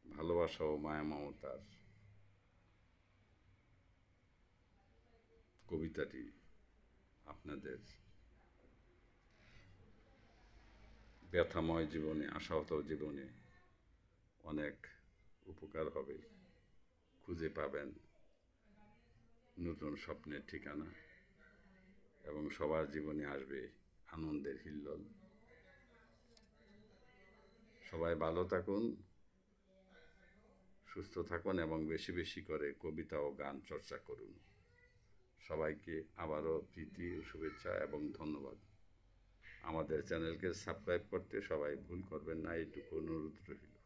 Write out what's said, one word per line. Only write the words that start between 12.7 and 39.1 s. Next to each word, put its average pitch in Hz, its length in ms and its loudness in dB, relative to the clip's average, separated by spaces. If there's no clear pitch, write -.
জীবনে 73 360 -2
অনেক 73 240 0
উপকার 80 340 -2
হবে। 71 220 -2
খুঁজে 82 340 0
পাবেন 73 320 0
নতুন 78 260 0
স্বপ্নের 73 460 -6
ঠিকানা 73 400 -4
এবং 76 140 -2
সবার 78 280 6
জীবনে 76 280 0
আসবে 67 260 -4
আনন্দের 73 500 -2
হিল্লোল। 76 360 -4
সবাই 82 240 4
ভালো 85 180 6
থাকুন, 98 300 4
সুস্থ 95 240 -4
থাকুন 90 240 4
এবং 80 140 2
বেশি 80 260 0
বেশি 85 300 -2
করে 76 180 2
কবিতা 78 340 -2
ও - 20 2
গান 71 140 -2
চর্চা 71 280 -6
করুন। 52 260 -10
সবাইকে 78 480 0
আবারও 78 320 2
প্রীতি 87 340 -6
ও 80 120 -4
শুভেচ্ছা 80 420 -4
এবং 73 160 -2
ধন্যবাদ। 73 380 -4